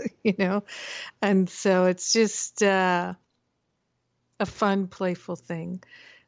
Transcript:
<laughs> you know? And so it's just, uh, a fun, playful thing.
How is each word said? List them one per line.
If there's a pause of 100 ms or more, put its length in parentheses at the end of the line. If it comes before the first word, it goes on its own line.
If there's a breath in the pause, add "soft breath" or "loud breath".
(120)
<laughs>
you
know? (600 loud breath)
And
so
it's
just,
uh, (1300)
a
fun,
playful
thing. (460 loud breath)